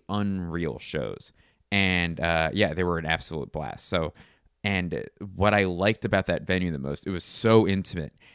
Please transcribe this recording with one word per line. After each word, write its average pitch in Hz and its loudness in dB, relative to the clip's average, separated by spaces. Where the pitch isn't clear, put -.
unreal 87 -2
shows. 57 -6
And, 90 2
uh, 82 2
yeah, 92 2
they 90 0
were 87 0
an 80 -4
absolute 80 -4
blast. - -10
So, 82 -2
and 90 -2
what 101 4
I 104 6
liked 92 0
about 98 0
that 85 -2
venue 92 0
the 76 -4
most, 69 -6
it - -4
was 90 -4
so 110 6
intimate. 92 -2